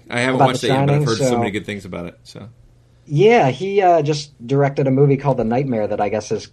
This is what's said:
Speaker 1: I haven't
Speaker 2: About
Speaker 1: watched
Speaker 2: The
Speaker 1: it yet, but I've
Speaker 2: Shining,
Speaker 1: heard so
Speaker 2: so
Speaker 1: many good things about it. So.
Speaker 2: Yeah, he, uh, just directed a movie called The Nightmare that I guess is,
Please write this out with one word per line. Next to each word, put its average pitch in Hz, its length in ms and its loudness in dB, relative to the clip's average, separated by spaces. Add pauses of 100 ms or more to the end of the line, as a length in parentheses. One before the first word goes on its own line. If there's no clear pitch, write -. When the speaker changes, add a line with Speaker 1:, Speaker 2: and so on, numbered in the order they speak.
Speaker 1:
I 117 100 -4
haven't 131 160 0
Speaker 2:
About 135 120 4
Speaker 1:
watched 127 140 -2
Speaker 2:
The 123 40 -2
Speaker 1:
it 110 40 0
yet, - 40 2
but 135 80 0
I've 139 140 0
Speaker 2:
Shining, 147 100 0
Speaker 1:
heard 113 120 0
so 139 120 -2
Speaker 2:
so 120 80 0
Speaker 1:
many 104 140 -2
good 98 120 -6
things 101 220 -10
about 90 200 -10
it. - 180 -16
So. - 240 -18 (640)
Speaker 2:
Yeah, 185 380 4
he, 196 320 -2
uh, 170 200 4
just 147 280 -4 (160)
directed 139 400 0
a 135 60 0
movie 139 240 4
called 135 220 -2
The 117 40 -2
Nightmare 117 460 -2
that 101 120 -4
I 104 100 -2
guess 104 200 -4
is, 104 220 -6